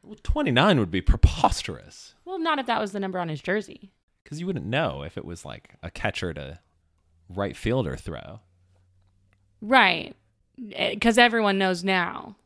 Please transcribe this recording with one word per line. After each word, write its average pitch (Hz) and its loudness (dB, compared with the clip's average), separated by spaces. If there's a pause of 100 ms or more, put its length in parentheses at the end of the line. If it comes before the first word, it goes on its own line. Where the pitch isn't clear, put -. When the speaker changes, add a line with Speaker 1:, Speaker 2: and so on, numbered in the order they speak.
Speaker 1:
Well, 214 -18
twenty-nine 180 4
would 95 0
be 95 0
preposterous. - 2 (100)
Speaker 2:
Well, 370 -8
not 320 0
if 247 -6
that 226 -2
was 202 -4
the 208 -8
number 190 -6
on 170 -4
his 151 -6
jersey. 202 -6 (340)
Speaker 1:
'Cause 151 -10
you 175 -6
wouldn't 175 -6
know 110 -2
if 78 -12
it - -10
was, 85 -14
like, - -16
a 85 -10
catcher 92 -6
to 71 -12 (720)
right 92 -4
fielder 104 -2
throw. 85 -12 (1200)
Speaker 2:
Right. 208 4 (580)
Eh, - -2
'cause 226 4
everyone 220 4
knows 185 0
now. 185 -2 (100)